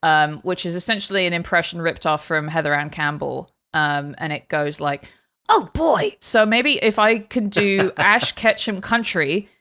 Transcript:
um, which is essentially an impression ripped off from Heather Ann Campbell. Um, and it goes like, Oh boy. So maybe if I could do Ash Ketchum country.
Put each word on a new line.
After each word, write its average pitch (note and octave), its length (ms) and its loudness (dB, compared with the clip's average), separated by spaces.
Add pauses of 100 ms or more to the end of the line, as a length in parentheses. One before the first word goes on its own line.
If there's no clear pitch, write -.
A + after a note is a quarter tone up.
um, D3+ 360 2
which F3+ 280 -4
is E3+ 80 -4
essentially F#3+ 520 -2
an E3+ 60 0
impression E3+ 480 -2
ripped E3 260 -2
off D3+ 180 0
from D3+ 240 -2
Heather D#3 260 0
Ann D3 160 -2
Campbell. D3 600 -6 (240)
Um, D3 440 -2
and D3+ 140 -6
it C#3+ 160 -8
goes D3+ 320 -2
like, C#3+ 240 -4 (440)
Oh G4 240 2
boy. B3 480 0
So A3 240 2
maybe B3 380 2
if G#3+ 160 2
I A3 220 4
could G#3 300 -4
do G3 460 2
Ash G#3 360 2
Ketchum G#3+ 480 -2
country. G3 680 -2 (120)